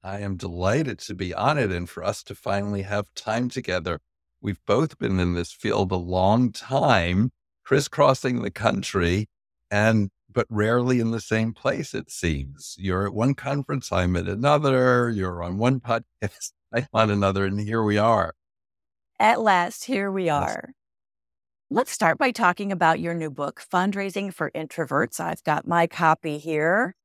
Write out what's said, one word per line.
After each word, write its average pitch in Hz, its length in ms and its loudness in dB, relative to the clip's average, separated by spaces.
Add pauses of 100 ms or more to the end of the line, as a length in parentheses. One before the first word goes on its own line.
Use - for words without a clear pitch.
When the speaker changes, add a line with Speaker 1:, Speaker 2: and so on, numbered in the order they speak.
Speaker 1:
I 95 160 -10
am 98 180 -6
delighted 95 600 -2
to 98 160 -12
be 87 180 -6
on 127 240 0
it 110 140 0
and 87 180 -4
for 85 140 -12
us 101 220 -4
to 98 100 -14
finally 101 480 -4
have 101 320 -4
time 120 340 -2
together. 90 500 -4 (420)
We've 101 260 -6
both 147 320 2
been 95 200 0
in 87 140 2
this 87 180 -4
field 104 400 0
a 95 40 0
long 92 560 2
time, 110 800 2 (340)
crisscrossing 135 800 2
the 101 80 -4
country, 98 760 0 (440)
and, 104 400 4 (200)
but 117 180 0
rarely 120 520 2
in 113 100 0
the 113 80 -4
same 113 340 0
place, - 400 -4
it - 160 -8
seems. 69 680 -4
You're 95 280 -2
at 95 60 -6
one 123 200 0
conference, 139 580 -6
I'm 90 240 2
at 90 120 -2
another, 127 840 2
you're 92 340 -4
on 90 140 -6
one 123 240 2
podcast, - 800 -6
<laughs> - 120 -20
I'm 120 200 -2
on 110 160 4
another, 98 360 2
and 98 140 -2
here 110 240 -2
we 104 140 2
are. 104 360 2 (880)
Speaker 2:
At 226 220 4
last, 185 420 0
here 202 260 -2
we 190 160 -4
Speaker 1:
Yes. 147 260 0
Speaker 2:
are. - 180 -10 (1000)
Let's 247 220 0
start 165 260 0
by 254 140 2
talking 196 400 0
about 165 300 2
your 170 120 -4
new 160 160 -6
book, 143 320 -8 (100)
Fundraising 196 600 -2
for 151 180 -4
Introverts. 156 680 -4
I've 165 240 -6
got 151 240 -2
my 170 180 4
copy 160 520 0
here. 165 680 0